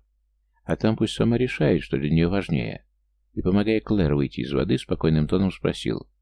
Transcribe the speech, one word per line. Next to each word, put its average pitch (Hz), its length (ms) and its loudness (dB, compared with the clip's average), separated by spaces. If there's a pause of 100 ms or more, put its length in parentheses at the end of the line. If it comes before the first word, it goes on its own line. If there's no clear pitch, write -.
(640)
А 85 100 -2
там 110 220 0
пусть - 160 -2
сама 117 240 2
решает, 127 460 0
что - 140 -4
для 73 120 -2
неё 85 200 4
важнее. 92 560 -4 (480)
И, 104 80 -6
помогая 104 380 2
Клэр 85 360 2
выйти 69 260 -2
из 64 100 -6
воды, 67 260 0
спокойным 78 500 0
тоном 92 240 0
спросил: - 560 -4 (140)